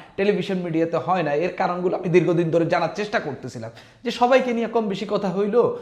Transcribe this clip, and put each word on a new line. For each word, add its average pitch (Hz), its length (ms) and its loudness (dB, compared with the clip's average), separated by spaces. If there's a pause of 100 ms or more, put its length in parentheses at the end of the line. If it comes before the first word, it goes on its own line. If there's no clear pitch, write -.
(160)
টেলিভিশন 196 380 0
মিডিয়াতে 165 420 -2
হয় 165 260 0
না, 147 120 0
এর 170 220 0
কারণগুলো 180 400 -2
আমি - 120 -4
দীর্ঘদিন 170 420 4
ধরে 165 160 2
জানার 170 280 0
চেষ্টা 208 260 -2
করতেছিলাম 123 500 -10 (340)
যে 233 60 -2
সবাইকে 254 420 4
নিয়ে 226 140 -2
কম 226 220 0
বেশি 196 200 -4
কথা 202 220 -2
হইল, 196 520 2